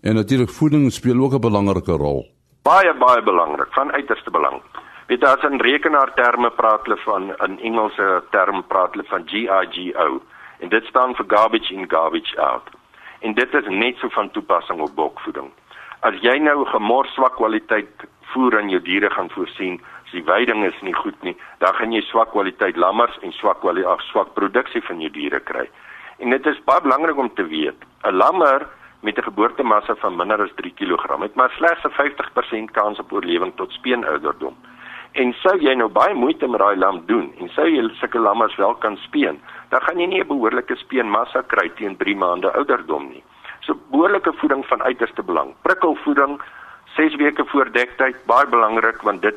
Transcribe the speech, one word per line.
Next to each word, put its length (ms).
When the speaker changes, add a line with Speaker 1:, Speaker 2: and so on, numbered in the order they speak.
Speaker 1:
En 140
natuurlik, 340
voeding 420
speel 320
ook 100
'n 60
belangrike 580
rol. 300
Speaker 2:
Baie, 300
baie 280
belangrik, 520
van 180
uiterste 400
belang. 300
Weet, 160
as 200
in 160
rekenaarterme 920
praat 360
hulle 120
van, 460
in 160
Engelse 720
term 320
praat 300
hulle 100
van 240
G 60
I 360
G 280
O. 240
En 100
dit 160
staan 300
vir 120
garbage 460
in, 160
garbage 520
out. 280
En 140
dit 200
is 140
net 300
so 120
van 220
toepassing 500
op 140
bokvoeding. 560
As 220
jy 180
nou 260
gemors 480
swak 220
kwaliteit 540
voer 360
aan 120
jou 120
diere 280
gaan 200
voorsien, 520
as 60
die 120
weiding 400
is 180
nie 120
goed 300
nie, 120
dan 140
gaan 180
jy 100
swak 300
kwaliteit 460
lammers 440
en 100
swak 280
kwali-, 260
ag, 160
swak 320
produksie 480
van 200
jou 100
diere 280
kry. 300
En 100
dit 160
is 180
baie 180
belangrik 360
om 160
te 100
weet, 320
'n 120
lammer 520
met 160
'n 60
geboortemassa 720
van 200
minder 260
as 140
drie 200
kilogram 460
het 140
maar 160
slegs 320
'n 60
vyftig 440
persent 380
kans 280
op 120
oorlewing 440
tot 160
speenouderdom. 840
En 220
sou 260
jy 160
nou 140
baie 240
moeite 340
met 120
daai 180
lam 280
doen 340
en 100
sou 180
jy 220
sulke 200
lammers 360
wel 180
kan 240
speen, 440
dan 120
gaan 180
jy 60
nie 160
'n 60
behoorlike 480
speenmassa 640
kry 340
teen 220
drie 180
maande 380
ouderdom 560
nie. 140
So, 160
behoorlike 420
voeding 320
van 160
uiterste 420
belang. 380
Prikkelvoeding 800
ses 200
weke 300
voor 260
dektyd, 440
baie 220
belangrik, 540
want 200
dit 160